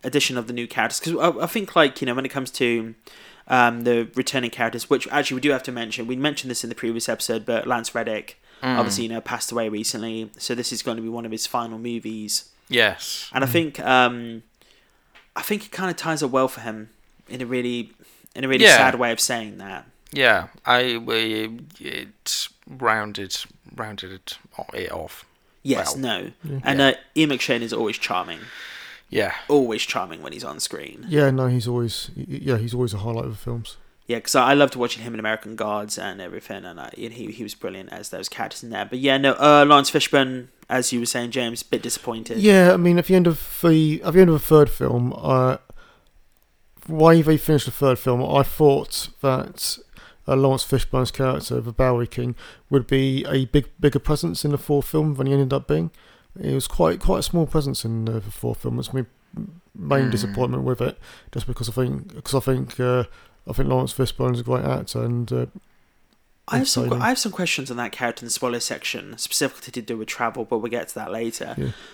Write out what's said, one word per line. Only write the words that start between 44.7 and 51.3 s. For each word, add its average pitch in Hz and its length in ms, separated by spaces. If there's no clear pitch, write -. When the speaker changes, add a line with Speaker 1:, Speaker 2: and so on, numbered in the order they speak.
Speaker 3:
uh, 131 420
the 160 80
way 165 260
they 151 160
finished 147 280
the 127 60
third 131 280
film, 127 240
I 139 200
thought - 640
that, - 560
uh, 135 80
Lawrence 135 300
Fishburne's 127 460
character, 131 500